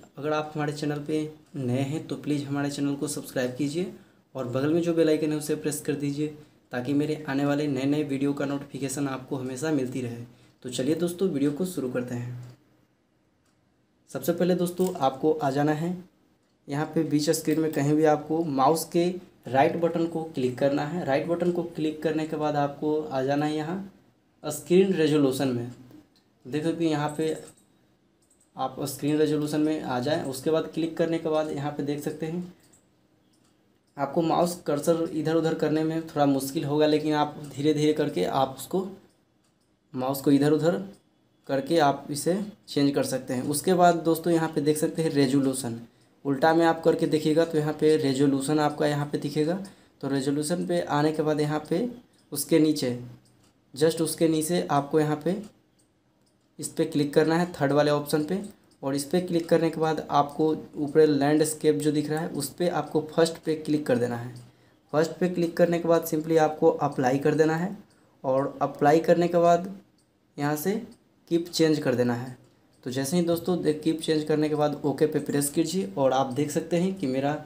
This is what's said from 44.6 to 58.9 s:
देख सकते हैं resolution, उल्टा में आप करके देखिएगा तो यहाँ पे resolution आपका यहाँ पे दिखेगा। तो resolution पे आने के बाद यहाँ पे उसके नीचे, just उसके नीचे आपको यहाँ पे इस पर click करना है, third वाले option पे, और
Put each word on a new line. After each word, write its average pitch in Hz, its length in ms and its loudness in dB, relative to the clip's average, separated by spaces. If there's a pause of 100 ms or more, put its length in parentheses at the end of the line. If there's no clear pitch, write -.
देख 151 160 2
सकते 165 260 -2
हैं 160 80 0
resolution, 131 720 0 (440)
उल्टा 143 280 4
में 165 120 4
आप 165 180 2
करके 160 240 2
देखिएगा 156 380 2
तो 160 120 -2
यहाँ 151 160 0
पे 156 240 4
resolution 139 640 2
आपका 147 280 2
यहाँ 147 240 0
पे 180 60 -2
दिखेगा। 151 360 -2 (480)
तो 143 60 -4
resolution 147 600 -2
पे 175 120 0 (100)
आने 147 220 2
के 156 100 -2
बाद 151 180 0
यहाँ 151 200 0 (100)
पे 226 200 0 (420)
उसके 156 280 2
नीचे, 147 400 2 (760)
just 160 280 2
उसके 160 260 0
नीचे 160 340 0 (100)
आपको 143 280 2
यहाँ 151 240 2
पे 180 120 0 (1200)
इस 143 80 -8
पर 165 180 -2
click 147 280 0
करना 160 240 4
है, 175 140 2
third 139 200 0
वाले 147 200 4
option 147 320 0
पे, 185 160 -4 (440)
और 139 120 -2